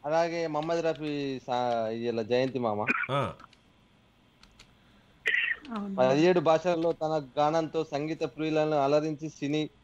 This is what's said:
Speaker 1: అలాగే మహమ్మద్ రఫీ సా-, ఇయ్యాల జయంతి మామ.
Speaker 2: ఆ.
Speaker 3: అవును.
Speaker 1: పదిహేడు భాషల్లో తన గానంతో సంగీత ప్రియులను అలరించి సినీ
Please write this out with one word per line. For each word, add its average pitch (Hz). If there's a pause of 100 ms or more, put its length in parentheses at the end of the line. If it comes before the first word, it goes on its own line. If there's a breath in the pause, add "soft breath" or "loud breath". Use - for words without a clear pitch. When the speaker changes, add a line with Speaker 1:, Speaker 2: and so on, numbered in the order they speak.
Speaker 1:
అలాగే 165
మహమ్మద్ 160
రఫీ 147
సా-, 120
ఇయ్యాల 117
జయంతి 123
మామ. 107 (240)
Speaker 2:
ఆ. 131 (2500)
Speaker 3:
అవును. 202
Speaker 1:
పదిహేడు 156
భాషల్లో 165
తన 156 (120)
గానంతో 156
సంగీత 151
ప్రియులను 156
అలరించి 151
సినీ 147 (140)